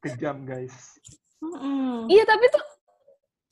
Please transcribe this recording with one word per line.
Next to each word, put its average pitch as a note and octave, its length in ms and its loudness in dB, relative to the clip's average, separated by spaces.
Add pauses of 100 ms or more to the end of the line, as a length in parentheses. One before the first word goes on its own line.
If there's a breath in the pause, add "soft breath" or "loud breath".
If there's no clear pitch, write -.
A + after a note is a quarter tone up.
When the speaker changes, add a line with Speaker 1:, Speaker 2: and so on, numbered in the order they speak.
Speaker 1:
kejam, C3+ 420 -8
guys. B2+ 560 -14 (400)
Speaker 2:
Mm-mm. C4+ 680 -6
Speaker 3:
Iya, G#4 180 8
tapi A4+ 220 4
tuh D5 160 2 (880)